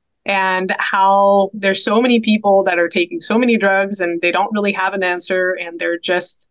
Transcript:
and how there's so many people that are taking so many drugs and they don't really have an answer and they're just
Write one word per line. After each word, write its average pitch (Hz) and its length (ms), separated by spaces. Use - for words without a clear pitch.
and 190 520
how 196 760
there's 196 280
so 226 200
many 240 180
people 208 440
that 175 140
are 170 120
taking 175 320
so 214 160
many 240 180
drugs 196 420
and 170 220
they 175 100
don't 190 220
really 208 200
have 196 200
an 196 100
answer 180 560
and 170 200
they're 170 200
just - 520